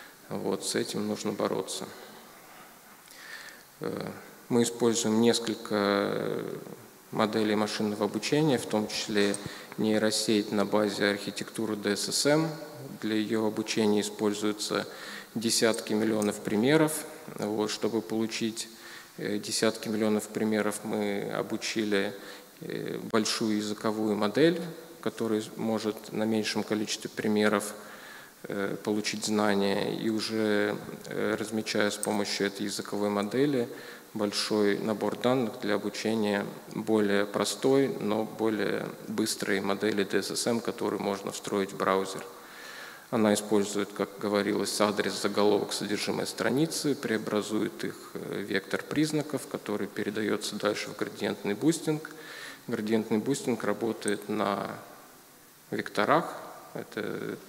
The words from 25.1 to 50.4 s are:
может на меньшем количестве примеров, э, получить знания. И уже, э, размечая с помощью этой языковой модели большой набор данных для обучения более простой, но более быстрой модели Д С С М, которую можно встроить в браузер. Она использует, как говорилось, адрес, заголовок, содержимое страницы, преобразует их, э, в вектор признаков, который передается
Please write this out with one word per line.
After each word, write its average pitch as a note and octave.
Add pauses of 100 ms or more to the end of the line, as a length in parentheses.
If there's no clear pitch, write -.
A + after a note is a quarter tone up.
может A2
на G#2+
меньшем G#2+
количестве -
примеров, G#2 (760)
э, G2+
получить G#2+
знания. G2+
И A2+
уже, G#2 (300)
э, G#2
размечая G#2+
с G2+
помощью G#2
этой -
языковой G#2
модели A#2 (460)
большой G#2
набор G#2
данных A#2+
для G#2
обучения G#2 (280)
более G#2+
простой, C3 (100)
но G#2+
более A2 (240)
быстрой G#2
модели G2+
Д G2
С -
С -
М, A#2
которую G#2
можно G2+
встроить G2
в -
браузер. F#2+ (840)
Она G#2+
использует, G2+
как -
говорилось, G2+
адрес, G#2
заголовок, G2+
содержимое G2+
страницы, C#3
преобразует G#2+
их, G#2 (180)
э, F#2+
в G2+
вектор -
признаков, D3
который G#2
передается G#2